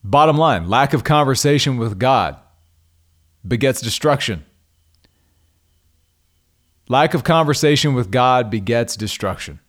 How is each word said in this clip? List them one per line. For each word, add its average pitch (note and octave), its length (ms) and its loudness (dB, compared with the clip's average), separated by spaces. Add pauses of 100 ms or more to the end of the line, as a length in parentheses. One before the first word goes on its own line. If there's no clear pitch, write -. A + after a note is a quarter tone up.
Bottom D3 360 4
line, A#2+ 300 0
lack C3 260 2
of D#3+ 100 -2
conversation C#3+ 720 0
with A2+ 220 -6
God G#2+ 380 0 (1080)
begets B2 340 0
destruction. A#2 640 -2 (2500)
Lack D3 260 2
of C#3+ 100 -2
conversation D3+ 720 2
with A#2+ 160 -2
God B2+ 380 2
begets A2+ 480 -2
destruction. F#2+ 600 -8 (100)